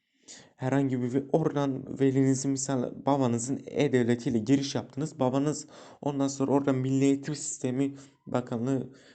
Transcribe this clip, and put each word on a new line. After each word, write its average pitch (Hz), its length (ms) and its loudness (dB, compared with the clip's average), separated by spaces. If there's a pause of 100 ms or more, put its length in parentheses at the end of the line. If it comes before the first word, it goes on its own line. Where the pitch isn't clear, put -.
(560)
herhangi 131 460 0
bir 123 120 -2
ve-, - 180 -2
oradan 143 680 0
velinizin 135 500 2
misal 131 560 -2
babanızın 131 600 2
E-Devleti 120 640 2
ile 117 80 2
giriş 135 360 2
yaptınız. 135 460 -6
Babanız 139 460 0 (360)
ondan 139 260 0
sonra 135 220 -2
oradan 139 260 2
Milli 131 280 2
Eğitim 139 300 2
Sistemi 139 600 -4 (300)
Bakanlığı 123 680 -2 (220)